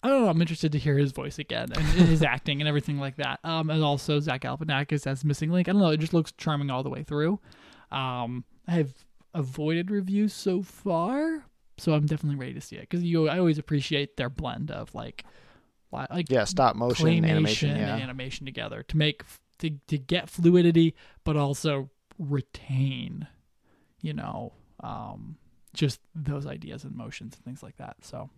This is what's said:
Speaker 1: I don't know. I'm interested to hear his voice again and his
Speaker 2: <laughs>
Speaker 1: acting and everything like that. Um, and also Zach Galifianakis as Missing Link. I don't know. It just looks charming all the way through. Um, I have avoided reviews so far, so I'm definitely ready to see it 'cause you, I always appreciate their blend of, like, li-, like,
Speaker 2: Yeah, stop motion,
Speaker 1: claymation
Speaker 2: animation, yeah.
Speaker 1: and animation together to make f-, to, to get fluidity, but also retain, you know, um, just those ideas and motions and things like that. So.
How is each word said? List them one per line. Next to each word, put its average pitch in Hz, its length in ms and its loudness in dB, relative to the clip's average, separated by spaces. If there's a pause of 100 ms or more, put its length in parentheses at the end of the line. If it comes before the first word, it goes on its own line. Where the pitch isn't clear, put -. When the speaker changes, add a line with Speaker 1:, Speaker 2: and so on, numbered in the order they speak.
Speaker 1:
I 247 60 0
don't 269 140 4
know. 208 60 4
I'm 165 120 4
interested 160 320 0
to 151 60 0
hear 139 180 2
his 139 140 2
voice 135 280 -8
again 117 340 -6
and 156 120 0
his 160 380 8
Speaker 2:
<laughs> - 0 -
Speaker 1:
acting 139 380 0
and 151 60 2
everything 147 320 0
like 135 180 -4
that. 131 260 -4
Um, 160 260 -2
and 156 140 2
also 147 360 2
Zach 143 220 -2
Galifianakis 143 640 -2
as 135 180 -4
Missing 151 260 0
Link. 180 160 2
I 185 40 0
don't 202 100 6
know. 175 100 6
It 151 80 2
just 156 140 -2
looks 165 200 2
charming 143 360 -2
all 131 140 -2
the 143 60 -4
way 139 140 -8
through. 151 360 0 (520)
Um, 123 520 -4 (240)
I 170 60 -2
have 147 200 0 (400)
avoided 160 580 -2
reviews 202 420 0
so 185 280 -2
far, 247 840 -4 (320)
so - 160 0
I'm 151 120 2
definitely 147 340 -2
ready 131 140 -8
to 147 80 -12
see - 160 -16
it - 120 -16
'cause 175 140 -2
you, 165 260 2
I 160 80 0
always 170 200 4
appreciate 143 600 -2
their 127 120 -2
blend 131 420 -6
of, - 240 -12
like, - 300 -12 (680)
li-, 135 180 -8
like, 170 220 -4
Speaker 2:
Yeah, 117 140 6
stop 127 300 4
motion, 123 300 2
Speaker 1:
claymation 160 240 6
Speaker 2:
animation, 147 480 2
yeah. 104 160 0
Speaker 1:
and 113 100 -2
animation 127 420 -10
together 107 380 -10
to - 140 -2
make 151 260 2
f-, - 160 -20 (200)
to, 160 120 -2 (160)
to 151 100 -2
get 170 320 -2
fluidity, 170 680 6 (280)
but 156 140 0
also 143 520 -2 (280)
retain, 135 1120 -4 (720)
you 156 120 -6
know, - 400 -8 (280)
um, - 560 -12 (360)
just - 260 -2 (140)
those 143 320 -6
ideas - 380 -12
and 135 120 -14
motions 113 400 -14
and - 80 -20
things 123 180 -16
like - 160 -20
that. - 240 -16
So. - 360 -14